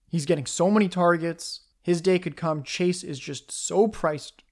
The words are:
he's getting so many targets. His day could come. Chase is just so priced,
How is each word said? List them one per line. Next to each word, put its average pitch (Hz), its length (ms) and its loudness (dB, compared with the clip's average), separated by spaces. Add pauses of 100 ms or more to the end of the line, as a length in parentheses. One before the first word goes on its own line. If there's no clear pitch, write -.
he's 156 200 -4
getting 147 200 0
so 180 240 2
many 208 180 4
targets. 170 720 0 (200)
His 175 180 0
day 185 180 4
could 165 180 -8
come. 156 260 -2
Chase 180 400 -2
is 139 160 -10
just - 320 -12
so 196 380 2
priced, - 640 -4